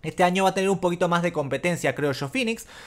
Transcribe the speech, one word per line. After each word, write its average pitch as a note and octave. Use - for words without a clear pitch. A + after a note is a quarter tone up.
Este D#3+
año F3+
va F#3+
a F#3
tener G3
un F#3+
poquito F3
más E3+
de F3
competencia, C#3+
creo C#3+
yo, C3+
Phoenix, A3+